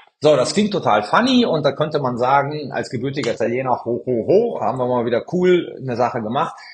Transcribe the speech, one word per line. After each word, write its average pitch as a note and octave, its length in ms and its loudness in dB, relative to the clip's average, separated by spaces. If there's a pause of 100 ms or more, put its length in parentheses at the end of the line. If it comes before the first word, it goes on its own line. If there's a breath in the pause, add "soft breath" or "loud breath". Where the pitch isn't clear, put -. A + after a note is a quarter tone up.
(200 soft breath)
So, D3+ 160 6
das B2 200 0
klingt G#3 160 2
total A2 320 2
funny A#3+ 420 4
und D#3 180 0
da C3+ 100 2
könnte D3+ 260 -2
man B2 180 -2
sagen, C#3 540 0
als - 180 -6
gebürtiger B2+ 440 -4
Italiener, B2 520 -2
ho, A#2+ 180 -2
ho, A#2 240 -2
ho, G3+ 320 2
haben A#2 200 -4
wir B2 80 -2
mal B2 180 0
wieder A#2 260 -2
cool F3+ 480 2
eine B2+ 160 -6
Sache A#2+ 280 0
gemacht. C3+ 320 -2 (180 loud breath)